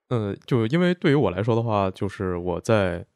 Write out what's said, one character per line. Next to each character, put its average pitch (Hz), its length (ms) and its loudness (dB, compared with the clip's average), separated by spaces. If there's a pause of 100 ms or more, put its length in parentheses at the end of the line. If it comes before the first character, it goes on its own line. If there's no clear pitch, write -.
(100)
嗯， 107 260 -2 (100)
就 120 220 0
因 151 100 0
为 180 160 2
对 175 160 0
于 139 60 6
我 117 140 2
来 90 120 -2
说 113 140 2
的 117 60 0
话， 101 280 0
就 101 180 -6
是 92 280 -4
我 87 240 -4
在， 92 440 0 (120)